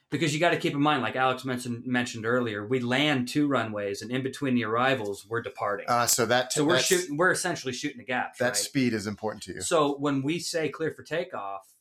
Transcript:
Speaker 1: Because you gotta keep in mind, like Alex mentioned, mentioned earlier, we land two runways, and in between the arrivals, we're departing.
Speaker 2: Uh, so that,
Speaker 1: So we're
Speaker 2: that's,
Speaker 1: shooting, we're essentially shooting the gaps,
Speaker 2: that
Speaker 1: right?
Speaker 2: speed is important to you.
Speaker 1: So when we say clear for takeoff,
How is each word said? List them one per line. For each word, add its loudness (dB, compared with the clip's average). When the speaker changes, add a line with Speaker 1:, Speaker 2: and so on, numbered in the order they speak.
Speaker 1:
Because 0
you -2
gotta 4
keep -2
in 0
mind, 4
like -2
Alex 0
mentioned, -6
mentioned -2
earlier, 0
we 0
land 2
two 2
runways, -2
and -10
in -2
between 0
the 2
arrivals, 0
we're -4
departing. -4
Speaker 2:
Uh, 4
so 4
that, 2
Speaker 1:
So 2
we're 4
Speaker 2:
that's, 4
Speaker 1:
shooting, 2
we're 6
essentially -2
shooting -6
the -14
gaps, -4
Speaker 2:
that 2
Speaker 1:
right? 0
Speaker 2:
speed 2
is -2
important -4
to -10
you. -10
Speaker 1:
So 2
when 0
we 0
say -2
clear -4
for -12
takeoff, -6